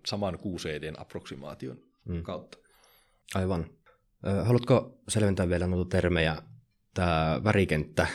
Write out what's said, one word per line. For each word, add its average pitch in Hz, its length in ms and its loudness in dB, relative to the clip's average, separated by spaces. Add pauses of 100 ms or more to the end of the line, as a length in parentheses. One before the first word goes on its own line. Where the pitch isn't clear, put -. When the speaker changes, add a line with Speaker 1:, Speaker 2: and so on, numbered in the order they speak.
Speaker 1:
saman 101 320 -4
Q - 40 -16 (140)
C - 120 -10
D:n 76 320 -8
approksimaation - 800 -12 (240)
Speaker 2:
Mm. 85 180 -6
Speaker 1:
kautta. - 360 -12 (760)
Speaker 2:
Aivan. 92 360 -2 (560)
Ö, 98 180 0
haluatko 120 640 2
selventää 98 400 2
vielä 90 180 2
noita 90 220 0
termejä, 85 480 2 (580)
tää 80 500 2
värikenttä 90 720 2